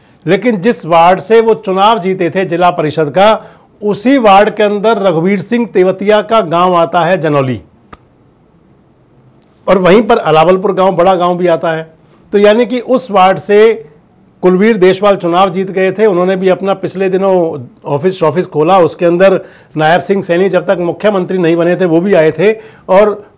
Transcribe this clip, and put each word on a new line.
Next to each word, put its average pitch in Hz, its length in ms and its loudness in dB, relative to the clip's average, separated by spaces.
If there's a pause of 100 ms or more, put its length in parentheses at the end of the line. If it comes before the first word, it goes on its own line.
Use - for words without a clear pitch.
(260)
लेकिन 202 300 0
जिस 208 300 -2
वार्ड 170 340 4
से 226 200 2
वो 226 160 2
चुनाव 196 420 0
जीते 180 320 -4
थे 190 140 -4
जिला 175 260 0
परिषद 156 400 -4
का, 202 340 2 (380)
उसी 208 360 0
वार्ड 208 320 4
के 220 120 -2
अंदर 208 360 0
रघुवीर 185 420 -2
सिंह 233 260 -4
तेवतिया 196 560 0
का 220 200 0
गांव 175 340 0
आता 170 240 0
है 175 200 0
जनौली, 139 400 -2 (2000)
और 185 120 2
वहीं 185 240 4
पर 220 160 0
अलावलपुर 180 560 0
गांव, 185 180 0
बड़ा 175 220 2
गांव 175 220 -2
भी 180 120 -2
आता 165 240 -2
है। 160 180 -8 (420)
तो 208 60 2
यानी 214 280 4
कि 247 140 -4
उस 233 300 -4
वार्ड 190 280 2
से 208 340 2 (680)
कुलवीर 190 340 2
देशवाल 190 400 2
चुनाव 180 340 0
जीत 185 200 -6
गए 190 220 -2
थे। 208 140 0
उन्होंने 185 300 0
भी 185 120 -2
अपना 190 260 -2
पिछले 190 340 -6
दिनों 190 260 0 (520)
ऑफिस, 151 360 -4
ऑफिस 165 240 0
खोला, 165 340 0
उसके 165 260 0
अंदर 180 340 2 (360)
नायब 160 240 2
सिंह 196 220 -4
सैनी 180 260 0
जब 175 180 -2
तक 185 140 -2
मुख्यमंत्री 185 580 -4
नहीं 170 180 0
बने 170 200 0
थे 185 80 -2
वो 165 160 2
भी 196 140 0
आए 160 180 2
थे, 196 200 0 (360)
और 202 240 4 (260)